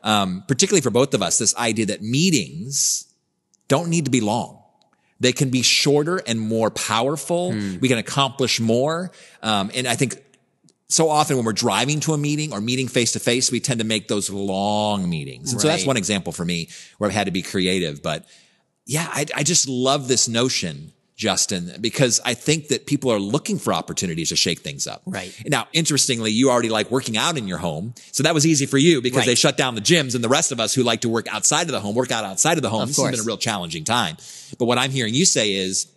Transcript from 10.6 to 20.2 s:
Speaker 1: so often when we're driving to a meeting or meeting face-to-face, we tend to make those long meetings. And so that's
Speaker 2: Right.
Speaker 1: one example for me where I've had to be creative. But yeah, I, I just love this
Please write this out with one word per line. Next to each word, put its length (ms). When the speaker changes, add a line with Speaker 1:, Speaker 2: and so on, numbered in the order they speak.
Speaker 1:
so 220
often 260
when 80
we're 80
driving 480
to 140
a 40
meeting 340
or 80
meeting 260
face-to-face, 640
we 100
tend 200
to 60
make 220
those 220
long 800
meetings. 420
And 80
so 80
that's 140
Speaker 2:
Right. 60
Speaker 1:
one 80
example 360
for 120
me 240
where 120
I've 40
had 120
to 60
be 100
creative. 600
But 220
yeah, 280
I, 220
I 80
just 260
love 380
this 220